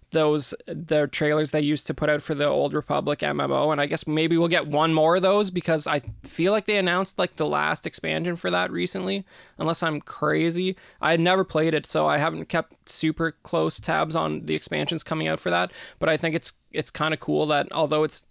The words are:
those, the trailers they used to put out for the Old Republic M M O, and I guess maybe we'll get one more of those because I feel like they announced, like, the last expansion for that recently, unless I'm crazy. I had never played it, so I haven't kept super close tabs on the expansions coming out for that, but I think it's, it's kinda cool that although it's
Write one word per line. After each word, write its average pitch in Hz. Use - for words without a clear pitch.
those, 151
the 156
trailers 151
they 151
used 147
to 147
put 147
out 151
for 156
the 143
Old 143
Republic 147
M 143
M 139
O, 139
and 143
I 147
guess 151
maybe 160
we'll 170
get 165
one 151
more 160
of 185
those 196
because 170
I 151
feel 175
like 214
they 208
announced, 185
like, 180
the 151
last 151
expansion 160
for 180
that 180
recently, 185
unless 160
I'm 156
crazy. 165
I 156
had 165
never 185
played 160
it, 151
so 156
I 147
haven't 160
kept -
super 160
close 160
tabs 156
on 156
the 156
expansions 156
coming 160
out 156
for 180
that, 175
but 156
I 156
think 160
it's, -
it's -
kinda 156
cool 151
that 147
although 151
it's -